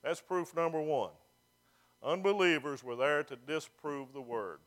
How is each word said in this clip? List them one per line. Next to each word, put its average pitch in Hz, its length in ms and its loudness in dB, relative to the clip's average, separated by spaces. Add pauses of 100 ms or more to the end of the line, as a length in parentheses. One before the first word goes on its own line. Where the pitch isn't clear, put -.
That's 170 200 -4
proof 175 340 -4
number 165 240 0
one. 139 320 -2 (880)
Unbelievers 170 800 2
were 123 140 -6
there 147 280 4
to 139 120 -8
disprove 139 760 -8
the 139 80 -12
word. 107 460 -6